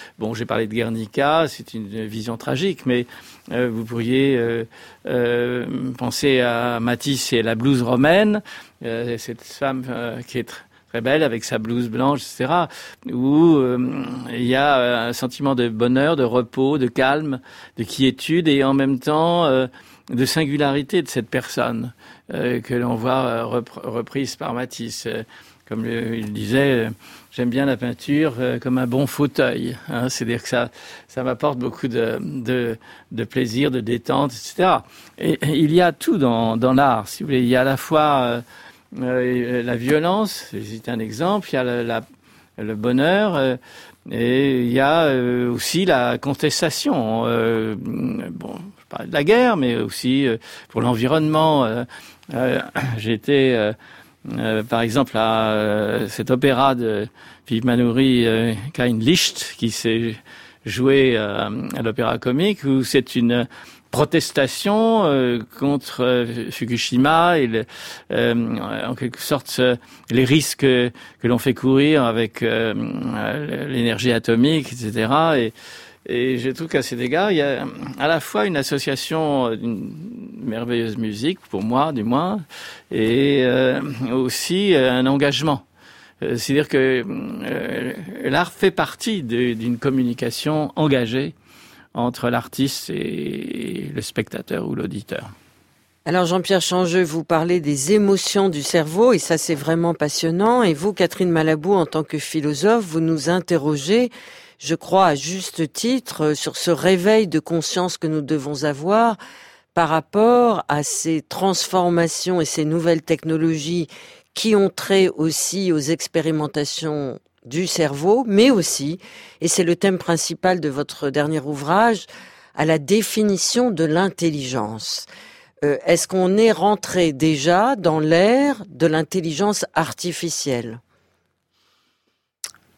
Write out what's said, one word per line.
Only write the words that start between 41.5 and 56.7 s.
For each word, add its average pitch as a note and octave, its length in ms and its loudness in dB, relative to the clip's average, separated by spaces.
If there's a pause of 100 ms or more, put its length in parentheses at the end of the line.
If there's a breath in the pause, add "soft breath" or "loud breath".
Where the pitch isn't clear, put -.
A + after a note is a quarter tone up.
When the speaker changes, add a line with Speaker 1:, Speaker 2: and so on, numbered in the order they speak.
Speaker 1:
il C#3+ 40 -2
y - 20 2
a B2+ 60 0
la, A#2+ 180 -2
la, A#2 180 -4 (560 soft breath)
le G#2+ 180 -6
bonheur, D3+ 640 2
euh, C3 200 2 (540 loud breath)
et B2+ 520 2
il A#2+ 100 0
y C3 80 2
a, D#3 220 4
euh, B2 500 0
aussi D#3+ 320 -2
la B2 320 2
contestation. C#3 1120 -2
Euh, A2+ 520 0
bon, - 760 -8
je - 340 -18
parlais - 200 -10
de - 40 -8
la D3 120 0
guerre, A3+ 340 4
mais A#2+ 180 2
aussi, B2+ 500 0
euh, A2+ 120 0 (320 loud breath)
pour A#2 100 -4
l'environnement. D3 840 2
Euh, A#2+ 180 -4 (480 loud breath)
euh, B2+ 260 0 (200)
<clears throat> B2 180 -4
j'étais, B2 580 2
euh, G#2+ 200 0 (640 loud breath)
euh, A2 240 -2
par A2+ 180 -2
exemple, A#2 360 0
à, A2 340 2
euh, G#2+ 580 0
cet A2+ 220 -6
opéra C3 440 4